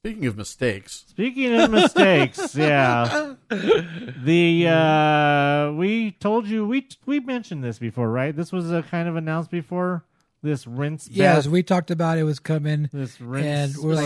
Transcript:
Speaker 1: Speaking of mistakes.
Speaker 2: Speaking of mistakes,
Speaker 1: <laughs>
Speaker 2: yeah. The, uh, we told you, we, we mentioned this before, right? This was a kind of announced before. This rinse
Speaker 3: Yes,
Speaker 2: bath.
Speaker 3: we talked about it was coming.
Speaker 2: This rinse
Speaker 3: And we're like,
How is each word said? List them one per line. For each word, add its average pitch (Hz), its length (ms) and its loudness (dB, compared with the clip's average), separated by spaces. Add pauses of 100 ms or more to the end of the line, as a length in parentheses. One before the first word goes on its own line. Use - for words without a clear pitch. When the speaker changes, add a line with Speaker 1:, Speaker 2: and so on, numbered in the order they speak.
Speaker 1:
Speaking 214 240 -6
of 104 100 -4
mistakes. - 680 -6
Speaker 2:
Speaking 247 520 -4
of 262 120 4
mistakes, 339 840 2
Speaker 1:
<laughs> - 0 -
Speaker 2:
yeah. 143 760 2 (160)
The, 170 1160 2
uh, 151 1040 2
we 202 380 -2
told 214 360 -2
you, 214 200 -2
we, 269 200 -2 (180)
we 285 140 -2
mentioned 240 440 -8
this 117 160 -6
before, 117 320 -2
right? 135 240 -2
This 165 160 -6
was 170 200 -4
a 165 120 -2
kind 170 240 -4
of 165 80 -4
announced 160 340 -4
before. 180 560 -4 (380)
This 147 240 -4
rinse 143 420 -8
Speaker 3:
Yes, 175 360 4
Speaker 2:
bath. 147 60 -2
Speaker 3:
we 175 120 2
talked 180 260 0
about 165 300 0
it 156 40 2
was 151 140 -2
coming. 151 560 -2
Speaker 2:
This 135 260 -8
rinse 139 580 -4
Speaker 3:
And 139 60 -8
we're 160 120 0
like, 147 100 0